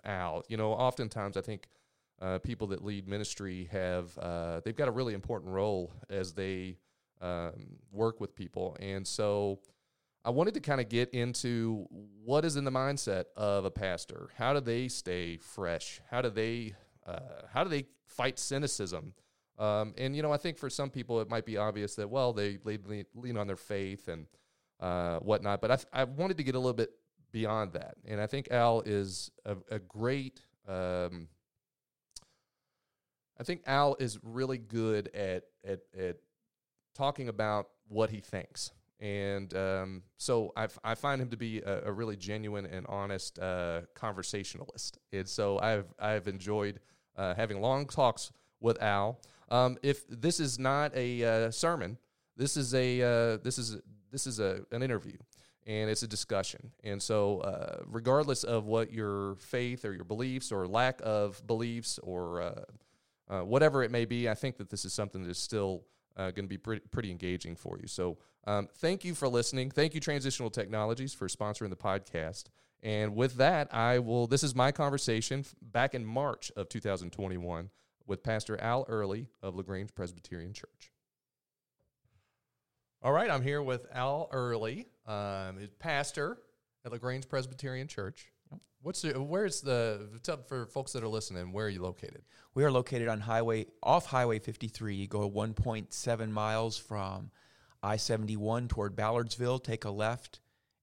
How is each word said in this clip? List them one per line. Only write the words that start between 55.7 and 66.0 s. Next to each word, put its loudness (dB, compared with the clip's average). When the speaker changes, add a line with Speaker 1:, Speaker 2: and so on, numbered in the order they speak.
Speaker 1:
it's 2
a -2
discussion. -2
And -4
so, 4
uh, -4
regardless 4
of 2
what 2
your -2
faith -2
or -2
your -8
beliefs -4
or 2
lack 4
of 2
beliefs 0
or, -2
uh, -4
uh, -2
whatever 6
it 2
may 4
be, 2
I 4
think -4
that -10
this -4
is -6
something -4
that -4
is -6
still, 0